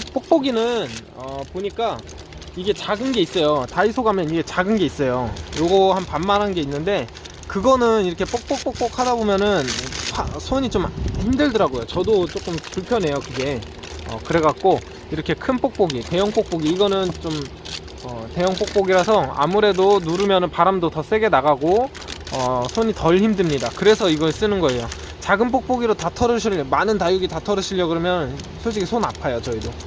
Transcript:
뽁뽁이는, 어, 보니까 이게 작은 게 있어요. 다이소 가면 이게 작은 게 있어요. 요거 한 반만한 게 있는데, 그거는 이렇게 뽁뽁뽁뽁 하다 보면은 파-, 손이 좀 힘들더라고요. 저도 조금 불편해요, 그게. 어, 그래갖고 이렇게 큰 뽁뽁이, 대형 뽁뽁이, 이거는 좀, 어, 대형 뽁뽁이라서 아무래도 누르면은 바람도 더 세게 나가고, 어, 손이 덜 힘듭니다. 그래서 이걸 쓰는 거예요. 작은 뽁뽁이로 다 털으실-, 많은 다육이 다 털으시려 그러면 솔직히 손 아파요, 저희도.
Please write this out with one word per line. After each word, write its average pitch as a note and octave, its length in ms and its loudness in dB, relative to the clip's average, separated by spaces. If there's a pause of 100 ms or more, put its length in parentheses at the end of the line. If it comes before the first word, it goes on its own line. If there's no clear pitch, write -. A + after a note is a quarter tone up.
(120)
뽁뽁이는, A#3+ 720 0 (300)
어, C3+ 260 -10 (100)
보니까 G3 440 -4 (600)
이게 F#3 160 -2
작은 G#3+ 400 -2
게 A#3 80 2
있어요. D3+ 500 2
다이소 A3 320 2
가면 F#3+ 280 2
이게 E3 120 0
작은 F#3+ 340 0
게 F#3+ 80 2
있어요. B2+ 460 0 (280)
요거 F#3+ 360 4
한 F#3 100 -2
반만한 G3+ 500 0
게 F3 80 -2
있는데, C#3+ 440 -2 (400)
그거는 A3+ 580 4
이렇게 F3+ 200 -2
뽁뽁뽁뽁 A#3+ 760 -4
하다 B3+ 160 2
보면은 G3+ 480 2 (500)
파-, - 140 -4 (120)
손이 C4 300 -2
좀 F#3 180 0 (340)
힘들더라고요. G#3 640 2
저도 F#3 400 2
조금 F3 300 -6
불편해요, F3 640 -2
그게. B2+ 400 -4 (480)
어, A2+ 160 -8
그래갖고 D#3+ 560 2 (320)
이렇게 D#3 220 -2
큰 B3+ 240 -2
뽁뽁이, F#3 420 0
대형 F#3+ 320 0
뽁뽁이, E3 380 0
이거는 F#3+ 500 0
좀, D#3+ 120 -6 (720)
어, A#2 300 -10
대형 F3+ 200 2
뽁뽁이라서 F#3+ 800 2
아무래도 F#3+ 640 4
누르면은 F3+ 500 2
바람도 F3 400 4
더 D#3 120 -6
세게 A3 260 2
나가고, D3+ 600 4 (440)
어, B2+ 360 0
손이 A3+ 240 0
덜 E3+ 260 4
힘듭니다. F3 580 2
그래서 G#3 340 4
이걸 D#3 220 2
쓰는 G#3 280 0
거예요. B2 260 2 (340)
작은 G3+ 320 2
뽁뽁이로 A#3+ 420 2
다 E3+ 160 -4
털으실-, A3 580 2
많은 F3+ 300 2
다육이 F#3 300 2
다 D#3+ 100 -4
털으시려 F#3+ 480 0
그러면 E3 500 0 (260)
솔직히 G#3+ 220 -2
손 A3 200 0
아파요, B2 360 -2
저희도. A2+ 300 -6 (160)